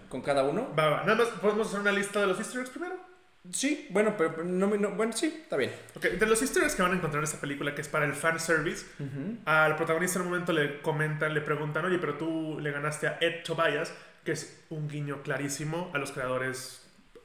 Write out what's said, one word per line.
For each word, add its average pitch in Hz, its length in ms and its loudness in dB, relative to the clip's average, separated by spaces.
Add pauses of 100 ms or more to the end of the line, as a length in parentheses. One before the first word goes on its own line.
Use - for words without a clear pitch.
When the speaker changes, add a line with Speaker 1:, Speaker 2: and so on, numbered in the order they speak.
Speaker 1:
con 127 140 -8
cada 139 220 4
uno. 170 340 0
Speaker 2:
Va, 156 120 4
va. 147 140 2
Nada 208 120 4
más, 233 120 4 (140)
¿podemos 208 260 2
hacer 196 140 -4
una 202 100 4
lista 196 300 0
de 196 60 4
los 180 120 2
easter 247 220 -6
eggs 254 80 -8
primero? 359 260 -8 (560)
Speaker 1:
Sí, 294 380 -2
bueno, 208 280 2
pero, 160 180 0
pero 160 120 -6
no 185 200 2
me, 208 100 2
no, 202 140 0
bueno, 214 200 0
sí, 330 140 -2 (180)
está - 140 -2
bien. 110 140 0 (240)
Speaker 2:
Ok, - 80 -6
de 180 220 2
los 226 160 4
easter 269 220 4
eggs 294 120 0
que 196 60 2
van 180 120 6
a - 20 4
encontrar 151 260 0
en 151 40 0
esta - 160 -6
película, 143 340 -2
que 147 60 -4
es 147 80 -10
para 151 160 2
el 143 80 0
fanservice, 165 720 0 (140)
Speaker 1:
Ujú. 143 460 -6
Speaker 2:
al 156 300 6
protagonista 170 440 2
en 180 60 0
un 175 60 -2
momento 175 220 0
le 147 280 0
comentan, 156 520 0
le 151 80 0
preguntan, 151 440 -2
"Oye, 185 140 2
pero 147 160 -2
tú 160 460 -4
le 147 100 -2
ganaste 147 360 -2
a - 120 -2
Ed 170 240 0
Tobias", 160 480 0 (320)
que 165 100 -2
es - 360 -8
un 151 180 -4
guiño 143 340 -6
clarísimo 147 720 -4
a 139 40 -2
los 139 140 -2
creadores 127 720 -4 (400)